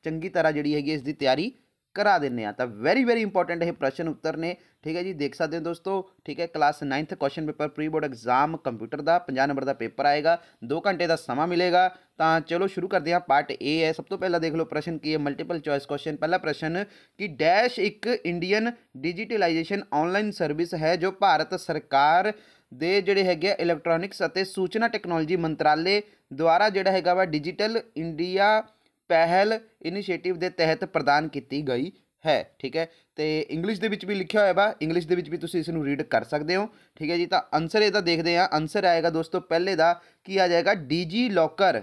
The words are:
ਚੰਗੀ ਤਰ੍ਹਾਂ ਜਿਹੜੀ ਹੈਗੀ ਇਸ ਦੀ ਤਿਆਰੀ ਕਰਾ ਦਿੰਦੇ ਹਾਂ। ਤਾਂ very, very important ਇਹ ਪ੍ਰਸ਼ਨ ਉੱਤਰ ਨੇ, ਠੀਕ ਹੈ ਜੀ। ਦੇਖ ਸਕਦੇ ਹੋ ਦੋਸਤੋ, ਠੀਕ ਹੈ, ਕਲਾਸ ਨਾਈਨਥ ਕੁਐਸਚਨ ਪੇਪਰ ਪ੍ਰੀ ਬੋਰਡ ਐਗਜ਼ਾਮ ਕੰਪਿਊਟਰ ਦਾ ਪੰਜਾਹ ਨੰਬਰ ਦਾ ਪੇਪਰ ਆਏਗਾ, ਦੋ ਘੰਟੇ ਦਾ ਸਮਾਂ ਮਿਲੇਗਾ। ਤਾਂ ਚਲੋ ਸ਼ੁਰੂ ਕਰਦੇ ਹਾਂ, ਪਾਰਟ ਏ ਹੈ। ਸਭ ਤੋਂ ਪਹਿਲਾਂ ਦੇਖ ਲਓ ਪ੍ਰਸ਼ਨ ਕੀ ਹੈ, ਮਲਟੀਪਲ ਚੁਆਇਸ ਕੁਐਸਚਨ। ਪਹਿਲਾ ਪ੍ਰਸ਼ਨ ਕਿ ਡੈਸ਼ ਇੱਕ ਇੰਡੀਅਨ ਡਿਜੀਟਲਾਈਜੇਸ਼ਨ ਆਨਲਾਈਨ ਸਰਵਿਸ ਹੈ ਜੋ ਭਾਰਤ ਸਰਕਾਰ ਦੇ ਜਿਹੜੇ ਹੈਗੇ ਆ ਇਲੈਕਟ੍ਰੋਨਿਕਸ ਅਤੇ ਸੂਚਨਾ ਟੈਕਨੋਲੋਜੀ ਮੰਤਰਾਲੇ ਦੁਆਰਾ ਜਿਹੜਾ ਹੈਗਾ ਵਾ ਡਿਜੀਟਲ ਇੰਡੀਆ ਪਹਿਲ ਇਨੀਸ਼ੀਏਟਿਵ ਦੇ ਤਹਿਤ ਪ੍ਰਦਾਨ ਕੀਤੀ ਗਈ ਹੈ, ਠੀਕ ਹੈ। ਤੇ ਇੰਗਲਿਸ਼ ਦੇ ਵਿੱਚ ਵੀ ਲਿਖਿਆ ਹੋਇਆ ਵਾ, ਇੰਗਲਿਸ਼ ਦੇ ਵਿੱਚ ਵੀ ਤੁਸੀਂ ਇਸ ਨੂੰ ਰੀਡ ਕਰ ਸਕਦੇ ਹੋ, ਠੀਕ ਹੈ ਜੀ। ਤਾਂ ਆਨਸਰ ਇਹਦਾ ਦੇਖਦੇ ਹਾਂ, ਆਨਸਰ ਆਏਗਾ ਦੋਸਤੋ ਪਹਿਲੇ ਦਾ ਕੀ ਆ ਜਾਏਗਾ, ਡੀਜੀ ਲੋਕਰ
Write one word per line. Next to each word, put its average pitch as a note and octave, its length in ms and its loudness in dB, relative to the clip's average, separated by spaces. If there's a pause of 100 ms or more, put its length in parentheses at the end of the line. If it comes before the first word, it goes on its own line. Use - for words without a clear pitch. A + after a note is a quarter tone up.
ਚੰਗੀ D#3+ 260 -6
ਤਰ੍ਹਾਂ D#3+ 240 2
ਜਿਹੜੀ D3 220 -2
ਹੈਗੀ D3 180 -2
ਇਸ D3 80 -4
ਦੀ C#3+ 120 -6
ਤਿਆਰੀ C#3+ 380 0 (420)
ਕਰਾ G3+ 240 2
ਦਿੰਦੇ B2 280 -2
ਹਾਂ। G#2 80 -6
ਤਾਂ B2 140 -4
very, C#3 360 2
very A#3 180 2
important E3+ 420 -2
ਇਹ E3+ 100 -2
ਪ੍ਰਸ਼ਨ - 340 -4
ਉੱਤਰ D#3 300 -6
ਨੇ, E3+ 180 -6 (280)
ਠੀਕ D#3+ 120 -6
ਹੈ F3+ 80 -4
ਜੀ। F#3+ 100 -6
ਦੇਖ C#3+ 220 -4
ਸਕਦੇ D#3+ 220 -4
ਹੋ E3+ 40 -4
ਦੋਸਤੋ, F#3 480 -6 (160)
ਠੀਕ D3+ 140 -10
ਹੈ, E3+ 80 -4
ਕਲਾਸ D3+ 360 0
ਨਾਈਨਥ C#3+ 300 -4
ਕੁਐਸਚਨ D3+ 320 -4
ਪੇਪਰ D3+ 220 -4
ਪ੍ਰੀ D3+ 200 -6
ਬੋਰਡ D#3 180 -2
ਐਗਜ਼ਾਮ C3 520 0
ਕੰਪਿਊਟਰ A#2+ 440 -8
ਦਾ E3 180 2
ਪੰਜਾਹ C3+ 280 0
ਨੰਬਰ C3+ 180 -2
ਦਾ C3+ 80 -2
ਪੇਪਰ B2 320 -4
ਆਏਗਾ, D3+ 360 2 (220)
ਦੋ C#3+ 220 -2
ਘੰਟੇ F3 220 0
ਦਾ D#3+ 80 4
ਸਮਾਂ D3+ 320 -2
ਮਿਲੇਗਾ। F3+ 480 2 (220)
ਤਾਂ D#3+ 240 2
ਚਲੋ E3+ 260 -2
ਸ਼ੁਰੂ F#3 200 -4
ਕਰਦੇ E3+ 260 0
ਹਾਂ, F3 60 4
ਪਾਰਟ C#3+ 420 0
ਏ D3+ 220 0
ਹੈ। D#3+ 80 2
ਸਭ - 120 -6
ਤੋਂ F#3+ 140 -8
ਪਹਿਲਾਂ F3 220 0
ਦੇਖ D#3+ 140 -2
ਲਓ D#3+ 120 0
ਪ੍ਰਸ਼ਨ D#3 320 -6
ਕੀ D3+ 160 -4
ਹੈ, D#3 40 0
ਮਲਟੀਪਲ D3 420 -4
ਚੁਆਇਸ D3 260 -2
ਕੁਐਸਚਨ। D3+ 300 -6
ਪਹਿਲਾ E3 220 0
ਪ੍ਰਸ਼ਨ D#3+ 480 -4 (320)
ਕਿ G3+ 100 -8
ਡੈਸ਼ F3 520 2
ਇੱਕ G3+ 280 -2 (180)
ਇੰਡੀਅਨ F#3+ 460 0 (260)
ਡਿਜੀਟਲਾਈਜੇਸ਼ਨ F3 840 -2 (100)
ਆਨਲਾਈਨ F#3 380 0
ਸਰਵਿਸ E3 440 -2
ਹੈ D#3+ 200 2
ਜੋ F3+ 160 -2
ਭਾਰਤ F3+ 480 2
ਸਰਕਾਰ D#3 760 2 (400)
ਦੇ F3 280 0
ਜਿਹੜੇ F#3+ 220 2
ਹੈਗੇ F3+ 280 0
ਆ - 80 0
ਇਲੈਕਟ੍ਰੋਨਿਕਸ E3+ 680 0
ਅਤੇ F3+ 180 -2
ਸੂਚਨਾ F#3+ 440 -2
ਟੈਕਨੋਲੋਜੀ F3 480 -2
ਮੰਤਰਾਲੇ E3 680 2 (320)
ਦੁਆਰਾ E3 360 4
ਜਿਹੜਾ F#3+ 220 0
ਹੈਗਾ F3+ 220 2
ਵਾ F#3 120 4
ਡਿਜੀਟਲ F3+ 560 -2 (160)
ਇੰਡੀਆ F#3 680 0 (440)
ਪਹਿਲ F#3 520 4 (220)
ਇਨੀਸ਼ੀਏਟਿਵ F3+ 580 -4
ਦੇ F3+ 100 -2
ਤਹਿਤ D#3+ 360 0
ਪ੍ਰਦਾਨ D3 420 2
ਕੀਤੀ C#3+ 340 -6
ਗਈ C3+ 300 -2 (340)
ਹੈ, C#3 340 0
ਠੀਕ C#3 180 -6
ਹੈ। E3 120 -2 (260)
ਤੇ D#3 340 -2
ਇੰਗਲਿਸ਼ F3 320 -4
ਦੇ A3 60 -2
ਵਿੱਚ G3+ 180 -4
ਵੀ G3+ 100 -2
ਲਿਖਿਆ F#3+ 260 0
ਹੋਇਆ F#3+ 120 4
ਵਾ, G3+ 280 2
ਇੰਗਲਿਸ਼ D#3+ 260 0
ਦੇ F3+ 80 2
ਵਿੱਚ D#3+ 140 -4
ਵੀ E3+ 80 -6
ਤੁਸੀਂ E3+ 220 -4
ਇਸ D#3+ 100 -4
ਨੂੰ D#3+ 160 -2
ਰੀਡ C#3 160 -2
ਕਰ A2+ 220 0
ਸਕਦੇ D3+ 320 -2
ਹੋ, G#3 140 -2 (260)
ਠੀਕ D#3 160 -6
ਹੈ F3 60 0
ਜੀ। E3+ 80 0
ਤਾਂ F3+ 160 0 (120)
ਆਨਸਰ E3 280 2
ਇਹਦਾ G3+ 200 2
ਦੇਖਦੇ E3+ 360 2
ਹਾਂ, F#3 140 2
ਆਨਸਰ D#3 320 0
ਆਏਗਾ E3+ 260 4
ਦੋਸਤੋ E3 300 -2
ਪਹਿਲੇ F3+ 360 0
ਦਾ E3+ 260 4 (220)
ਕੀ F#3+ 140 -4
ਆ F#3 100 4
ਜਾਏਗਾ, F3 260 4
ਡੀਜੀ F3 560 0
ਲੋਕਰ E3 540 2